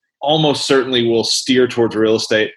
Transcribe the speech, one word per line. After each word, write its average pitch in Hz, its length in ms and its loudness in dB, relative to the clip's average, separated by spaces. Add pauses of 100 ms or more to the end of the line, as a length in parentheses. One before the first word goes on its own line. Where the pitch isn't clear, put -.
(220)
almost 147 440 0
certainly 127 400 0
will 113 200 0
steer 127 420 0
towards 117 300 -2
real 110 180 2
estate 107 420 -2